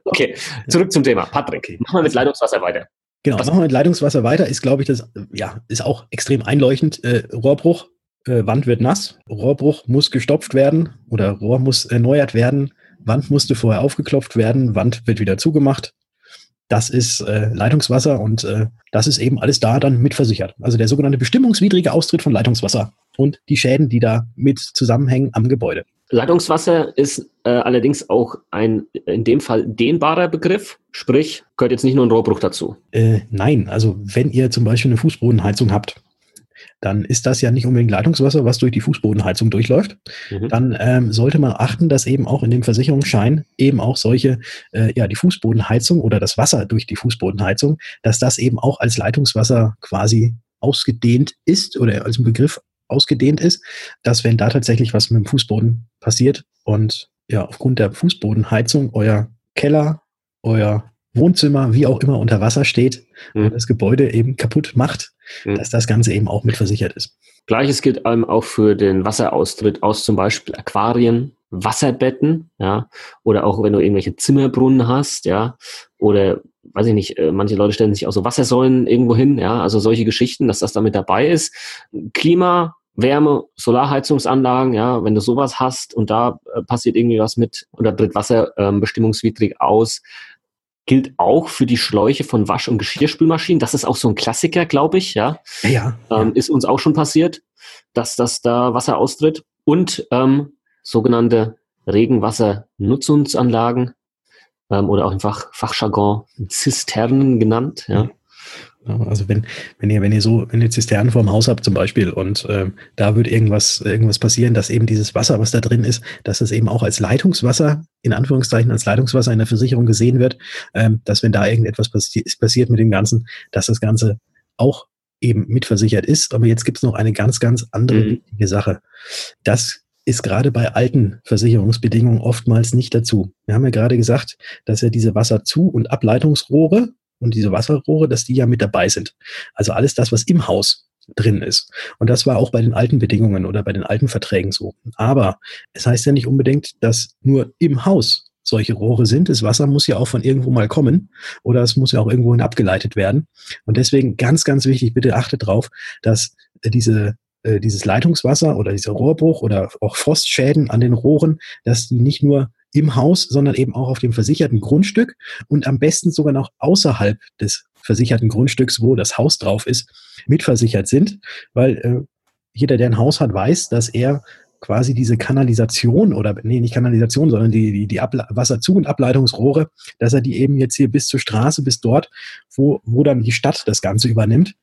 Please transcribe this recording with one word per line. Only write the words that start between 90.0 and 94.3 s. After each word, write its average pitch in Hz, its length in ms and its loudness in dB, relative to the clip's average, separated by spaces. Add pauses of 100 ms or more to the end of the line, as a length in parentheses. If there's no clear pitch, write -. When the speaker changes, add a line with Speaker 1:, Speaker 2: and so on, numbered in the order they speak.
Speaker 1:
gilt 131 300 2
auch 139 320 2
für - 180 -2
die 117 120 0
Schläuche 107 460 0
von 107 240 -2
Wasch- - 200 -2
und 117 100 0
Geschirrspülmaschinen. 160 800 0
Das 117 160 -4
ist 143 120 -2
auch 156 100 -2
so 127 140 0
ein 104 40 0
Klassiker, 165 520 -2